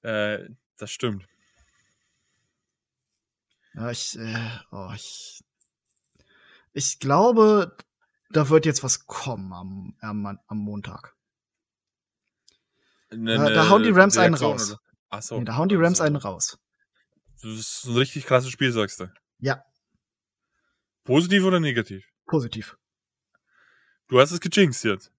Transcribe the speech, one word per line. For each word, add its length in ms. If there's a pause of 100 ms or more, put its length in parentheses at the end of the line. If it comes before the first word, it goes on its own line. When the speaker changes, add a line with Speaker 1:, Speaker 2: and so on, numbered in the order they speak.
Speaker 1:
Äh, 440 (300)
das 140
stimmt. 360 (2500)
Speaker 2:
Ja, 160
ich, 280
äh, 320 (220)
oh, 240
ich, 480 (1300)
ich 280
glaube, 760 (540)
da 200
wird 180
jetzt 160
was 240
kommen 460
am, 480
am, 460
am 120
Montag. 560 (1900)
Speaker 1:
Ne, 280
Speaker 2:
Da, 80
Speaker 1:
ne 100
Speaker 2:
da 140
hauen 140
die 60
Rams 280
einen 180
Speaker 1:
Reaktion, 160
Speaker 2:
raus. 200
Speaker 1:
oder? 100 (280)
Ach 140
so. 160
Speaker 2:
Nee, 60
da 120
hauen 120
die 80
Speaker 1:
Ach 40
Speaker 2:
Rams 160
Speaker 1:
so. 60
Speaker 2:
einen 120
raus. 440 (840)
Speaker 1:
Das 100
ist 340
ein 120
richtig 300
krasses 240
Spiel, 200
sagst 280
du? 120 (280)
Speaker 2:
Ja. 240 (1400)
Speaker 1:
Positiv 380
oder 160
negativ? 460 (220)
Speaker 2:
Positiv. 500 (1300)
Speaker 1:
Du 100
hast 120
es 80
gejinxt 440
jetzt. 360